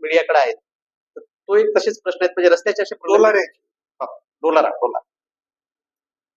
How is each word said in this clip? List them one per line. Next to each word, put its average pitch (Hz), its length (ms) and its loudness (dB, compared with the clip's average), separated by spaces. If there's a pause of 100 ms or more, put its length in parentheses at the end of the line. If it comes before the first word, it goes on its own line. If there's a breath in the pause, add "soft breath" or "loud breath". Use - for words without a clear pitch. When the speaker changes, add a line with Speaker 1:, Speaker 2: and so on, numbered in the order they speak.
Speaker 1:
मीडियाकडे 156 360 0
आहेत. 123 180 0 (600)
तर - 40 -20
तो - 360 -6
एक 214 200 2
तसेच 208 260 -4
प्रश्न 185 220 -6
आहेत, 175 120 0
म्हणजे 180 140 4
रस्त्याचे 202 320 0
असे 220 120 -10
प्रॉब्लेम 208 380 2
Speaker 2:
डोलारे. 190 120 0 (560)
Speaker 1:
हा, - 180 -12 (240)
डोलारा, 156 260 2
डोलारा. - 380 -6 (1300)